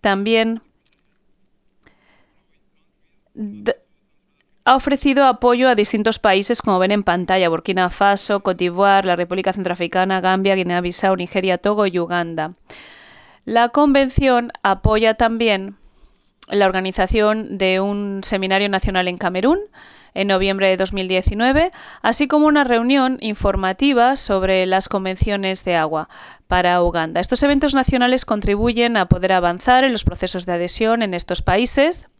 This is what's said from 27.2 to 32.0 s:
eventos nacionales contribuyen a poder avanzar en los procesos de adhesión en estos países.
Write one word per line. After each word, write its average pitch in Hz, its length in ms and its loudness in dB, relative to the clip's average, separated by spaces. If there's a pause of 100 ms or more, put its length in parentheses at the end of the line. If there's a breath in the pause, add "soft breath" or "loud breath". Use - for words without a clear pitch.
eventos 285 320 2
nacionales 247 500 2
contribuyen 220 720 0
a 185 80 2
poder 185 260 0
avanzar 185 520 2
en 269 80 2
los 220 120 -4
procesos 180 440 -6
de 180 60 -4
adhesión 220 500 -2
en 190 100 -4
estos 175 300 -6
países. 247 680 0 (100)